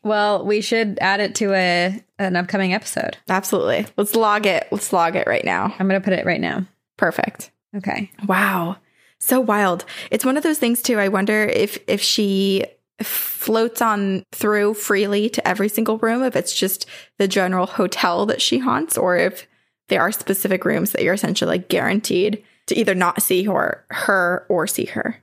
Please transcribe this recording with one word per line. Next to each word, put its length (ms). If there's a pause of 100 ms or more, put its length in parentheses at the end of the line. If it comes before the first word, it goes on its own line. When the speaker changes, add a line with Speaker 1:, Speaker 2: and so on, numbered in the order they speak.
Speaker 1:
Well, 420
we 160
should 400
add 180
it 160
to 180
a, 480 (180)
an 160
upcoming 380
episode. 440 (100)
Speaker 2:
Absolutely. 600 (100)
Let's 180
log 300
it. 260
Let's 220
log 220
it 120
right 160
now. 360
Speaker 1:
I'm 80
gonna 120
put 140
it 140
right 120
now. 260 (320)
Speaker 2:
Perfect. 520 (260)
Speaker 1:
Okay. 360 (160)
Speaker 2:
Wow. 500 (420)
So 200
wild. 440 (280)
It's 120
one 140
of 60
those 160
things, 240
too. 160
I 80
wonder 380
if, 420
if 160
she 600 (360)
floats 800
on 500
through 440
freely 540
to 180
every 220
single 280
room, 260
if 120
it's 180
just 320 (320)
the 100
general 380
hotel 600
that 160
she 160
haunts, 380
or 200
if 300 (420)
there 120
are 100
specific 540
rooms 260
that 100
you're 140
essentially, 340
like, 200
guaranteed 720 (240)
to 100
either 160
not 280
see 220
her, 460
her 600
or 180
see 180
her. 380